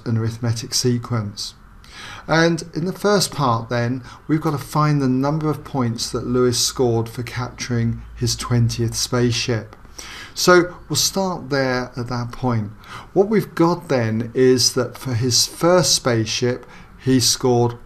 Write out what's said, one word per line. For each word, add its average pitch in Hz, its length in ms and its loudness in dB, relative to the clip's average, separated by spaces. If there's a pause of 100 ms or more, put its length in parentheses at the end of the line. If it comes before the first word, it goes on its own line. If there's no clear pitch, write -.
an 113 140 0
arithmetic 113 560 -4
sequence. 117 800 -2 (720)
And 165 360 2 (120)
in 156 100 -4
the 185 80 -2
first 202 400 2
part 117 380 0
then, 123 320 -2 (260)
we've 151 140 2
got 160 80 0
to 143 80 -2
find 151 420 2
the 135 80 2
number 143 400 2
of 147 160 -4
points 117 480 -2
that 120 140 -4
Lewis 123 320 2
scored 117 500 0
for 123 140 -8
capturing 117 800 -4 (120)
his 117 220 -2
twentieth 117 580 0
spaceship. 120 800 -2 (600)
So 175 420 4 (140)
we'll 156 60 -2
start 180 520 -2
there 131 480 0
at 120 120 -6
that 120 240 -6
point. 113 380 -2 (440)
What 196 140 4
we've 208 260 0
got 175 340 2
then 113 460 0
is 127 400 4
that 123 240 -2
for 131 160 -6
his 117 320 2
first 175 480 2
spaceship, 123 720 -2 (360)
he 131 160 4
scored 120 680 2